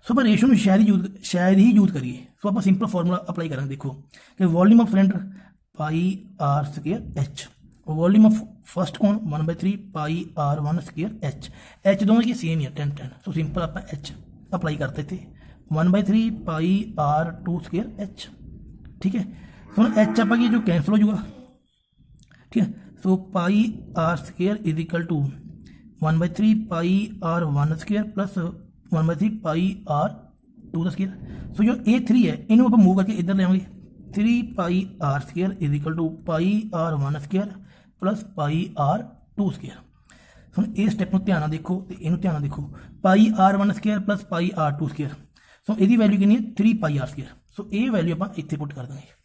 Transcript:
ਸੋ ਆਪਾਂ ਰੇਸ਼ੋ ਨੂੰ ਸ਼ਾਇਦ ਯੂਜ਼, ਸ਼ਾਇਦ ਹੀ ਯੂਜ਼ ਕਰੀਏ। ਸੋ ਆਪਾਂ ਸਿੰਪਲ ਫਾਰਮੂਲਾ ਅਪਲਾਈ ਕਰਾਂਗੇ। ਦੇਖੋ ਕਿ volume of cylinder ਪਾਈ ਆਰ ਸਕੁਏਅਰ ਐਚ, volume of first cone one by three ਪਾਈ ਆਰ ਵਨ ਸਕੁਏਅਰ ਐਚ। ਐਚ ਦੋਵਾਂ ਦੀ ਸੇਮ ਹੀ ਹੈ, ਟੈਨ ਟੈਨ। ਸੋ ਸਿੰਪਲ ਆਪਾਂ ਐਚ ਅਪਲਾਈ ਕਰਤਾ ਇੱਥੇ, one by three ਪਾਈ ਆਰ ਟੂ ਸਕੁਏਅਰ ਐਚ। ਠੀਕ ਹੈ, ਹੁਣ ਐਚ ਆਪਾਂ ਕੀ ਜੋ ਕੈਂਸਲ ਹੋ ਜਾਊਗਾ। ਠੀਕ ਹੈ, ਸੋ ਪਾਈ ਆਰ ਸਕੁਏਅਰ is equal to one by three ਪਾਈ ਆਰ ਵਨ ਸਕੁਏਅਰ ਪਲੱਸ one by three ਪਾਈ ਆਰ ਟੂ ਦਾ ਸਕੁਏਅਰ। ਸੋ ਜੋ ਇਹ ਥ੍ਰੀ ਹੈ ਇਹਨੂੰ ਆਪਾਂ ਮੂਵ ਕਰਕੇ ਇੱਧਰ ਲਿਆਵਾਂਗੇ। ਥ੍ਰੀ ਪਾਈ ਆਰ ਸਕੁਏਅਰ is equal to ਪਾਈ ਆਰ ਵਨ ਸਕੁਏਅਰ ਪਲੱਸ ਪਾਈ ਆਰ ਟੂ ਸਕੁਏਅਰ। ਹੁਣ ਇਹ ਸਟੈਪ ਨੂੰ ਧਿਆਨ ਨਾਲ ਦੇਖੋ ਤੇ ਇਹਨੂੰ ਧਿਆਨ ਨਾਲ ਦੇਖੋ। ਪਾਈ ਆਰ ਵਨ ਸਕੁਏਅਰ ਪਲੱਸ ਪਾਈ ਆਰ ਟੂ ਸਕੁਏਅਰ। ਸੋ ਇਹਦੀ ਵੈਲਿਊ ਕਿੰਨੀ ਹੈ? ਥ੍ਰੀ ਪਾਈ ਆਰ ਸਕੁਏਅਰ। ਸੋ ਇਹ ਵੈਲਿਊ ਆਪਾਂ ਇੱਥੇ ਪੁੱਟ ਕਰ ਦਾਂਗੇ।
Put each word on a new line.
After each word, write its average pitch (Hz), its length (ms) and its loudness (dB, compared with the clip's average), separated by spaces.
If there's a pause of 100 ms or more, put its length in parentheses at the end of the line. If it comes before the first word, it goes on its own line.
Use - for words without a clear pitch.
ਸੋ 247 80 -2
ਆਪਾਂ 269 100 2
ਰੇਸ਼ੋ 214 240 4
ਨੂੰ 254 100 6
ਸ਼ਾਇਦ 202 300 4
ਯੂਜ਼, 185 180 2 (160)
ਸ਼ਾਇਦ 185 360 2
ਹੀ 220 140 8
ਯੂਜ਼ 202 220 6
ਕਰੀਏ। 123 320 -8 (160)
ਸੋ 208 80 -2
ਆਪਾਂ 196 120 -2
ਸਿੰਪਲ 190 260 2
ਫਾਰਮੂਲਾ 180 420 -2
ਅਪਲਾਈ 165 200 -6
ਕਰਾਂਗੇ। 139 200 -6
ਦੇਖੋ 139 200 -8 (500)
ਕਿ 190 60 4
volume 185 360 6
of 220 100 0
cylinder 190 280 2 (580)
ਪਾਈ 156 240 -4 (400)
ਆਰ 143 240 0
ਸਕੁਏਅਰ 160 540 -6
ਐਚ, - 280 -6 (400)
volume 180 420 6
of 220 60 4 (360)
first - 300 -6
cone 208 140 2 (180)
one 156 140 -2
by 165 140 -2
three 196 140 -2 (180)
ਪਾਈ 156 320 -6 (140)
ਆਰ 147 220 -2
ਵਨ 156 180 -2
ਸਕੁਏਅਰ 196 340 -8 (100)
ਐਚ। - 260 -8 (360)
ਐਚ 196 180 4
ਦੋਵਾਂ 220 200 4
ਦੀ 240 100 0
ਸੇਮ 160 260 -4
ਹੀ 139 60 -2
ਹੈ, 127 100 -10
ਟੈਨ 143 140 -4
ਟੈਨ। 139 200 -10 (160)
ਸੋ 190 60 -8
ਸਿੰਪਲ 160 300 -4
ਆਪਾਂ 165 200 -8 (120)
ਐਚ - 180 -12 (440)
ਅਪਲਾਈ 156 200 -4
ਕਰਤਾ 147 260 -8
ਇੱਥੇ, 180 180 -10 (540)
one 165 220 2
by 208 140 4
three 226 200 2 (160)
ਪਾਈ 180 540 -2
ਆਰ 151 320 0 (140)
ਟੂ 175 140 -4
ਸਕੁਏਅਰ 220 300 -6 (100)
ਐਚ। - 280 -12 (760)
ਠੀਕ 190 140 -2
ਹੈ, 214 100 -4 (520)
ਹੁਣ 220 200 4
ਐਚ 214 220 4
ਆਪਾਂ 226 180 2
ਕੀ 233 100 2
ਜੋ 220 140 2
ਕੈਂਸਲ 175 320 0
ਹੋ 214 40 4
ਜਾਊਗਾ। 208 260 2 (1300)
ਠੀਕ 226 120 0
ਹੈ, - 80 -2 (320)
ਸੋ 185 140 2 (160)
ਪਾਈ 190 380 2 (260)
ਆਰ 165 200 0
ਸਕੁਏਅਰ 202 420 -4 (100)
is 160 160 -2
equal 170 260 -6
to 143 120 -2 (840)
one 160 160 2
by 175 160 0
three 214 160 4 (160)
ਪਾਈ 185 400 0 (140)
ਆਰ 170 220 0
ਵਨ 147 300 0
ਸਕੁਏਅਰ 208 360 -2
ਪਲੱਸ 196 260 -4 (580)
one 160 140 2
by 170 80 0
three 214 260 0
ਪਾਈ 165 320 0 (140)
ਆਰ 151 200 0 (640)
ਟੂ 165 100 -4
ਦਾ 180 60 -2
ਸਕੁਏਅਰ। - 680 -8
ਸੋ 214 80 2
ਜੋ 240 100 4 (140)
ਇਹ 240 180 4
ਥ੍ਰੀ 220 240 4
ਹੈ 147 60 -4 (140)
ਇਹਨੂੰ 240 160 8
ਆਪਾਂ 214 140 4
ਮੂਵ 185 180 8
ਕਰਕੇ 190 160 0
ਇੱਧਰ 180 220 -2
ਲਿਆਵਾਂਗੇ। 185 300 2 (480)
ਥ੍ਰੀ 233 280 2 (140)
ਪਾਈ 180 300 -2 (180)
ਆਰ 139 180 0
ਸਕੁਏਅਰ 190 300 -4 (120)
is 143 140 0
equal 156 220 -4
to 160 100 -2 (160)
ਪਾਈ 196 500 0
ਆਰ 165 200 -2
ਵਨ 143 240 -2
ਸਕੁਏਅਰ 196 320 -4 (500)
ਪਲੱਸ 196 220 -2 (120)
ਪਾਈ 160 320 -2 (120)
ਆਰ 156 240 0 (340)
ਟੂ 202 140 0
ਸਕੁਏਅਰ। - 260 -14 (800)
ਹੁਣ 214 80 0 (100)
ਇਹ 208 140 2
ਸਟੈਪ - 240 -2
ਨੂੰ 190 120 0
ਧਿਆਨ 180 140 2
ਨਾਲ 151 100 -2
ਦੇਖੋ 170 300 -4 (100)
ਤੇ - 100 -14
ਇਹਨੂੰ 165 200 -2
ਧਿਆਨ 180 140 -2
ਨਾਲ 147 100 -4
ਦੇਖੋ। 143 260 -8 (340)
ਪਾਈ 208 360 6
ਆਰ 196 180 6
ਵਨ 196 160 2
ਸਕੁਏਅਰ 208 260 -2
ਪਲੱਸ 202 260 -4
ਪਾਈ 180 320 -2
ਆਰ 151 140 0
ਟੂ 147 160 -4
ਸਕੁਏਅਰ। 143 280 -8 (520)
ਸੋ 214 100 -2
ਇਹਦੀ 214 200 4
ਵੈਲਿਊ 208 220 4
ਕਿੰਨੀ 208 160 6
ਹੈ? 262 60 0 (160)
ਥ੍ਰੀ 220 160 4
ਪਾਈ 147 240 -2
ਆਰ 123 100 -4
ਸਕੁਏਅਰ। - 280 -14 (200)
ਸੋ 202 160 -12
ਇਹ 233 200 -2
ਵੈਲਿਊ 170 240 0
ਆਪਾਂ 190 220 -4
ਇੱਥੇ 151 200 -6
ਪੁੱਟ 143 160 -8
ਕਰ 127 120 -14
ਦਾਂਗੇ। 139 220 -18 (180)